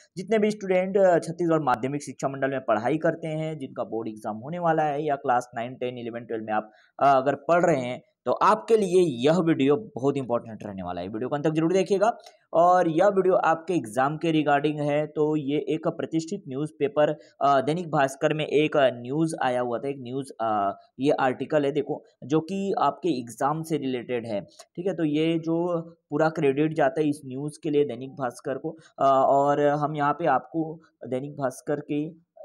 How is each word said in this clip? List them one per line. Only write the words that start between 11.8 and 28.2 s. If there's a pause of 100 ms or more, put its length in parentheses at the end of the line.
और
यह
वीडियो
आपके
एग्जाम
के
regarding
है,
तो
ये
एक
प्रतिष्ठित
न्यूज़पेपर, (320)
अ,
दैनिक
भास्कर
में
एक,
अ,
न्यूज़
आया
हुआ
था,
एक
न्यूज़, (100)
अ, (220)
ये
आर्टिकल
है
देखो, (200)
जो
कि
आपके
एग्जाम
से
रिलेटेड
है,
ठीक
है।
तो
ये
जो (280)
पूरा
क्रेडिट
जाता
है
इस
न्यूज़
के
लिए
दैनिक
भास्कर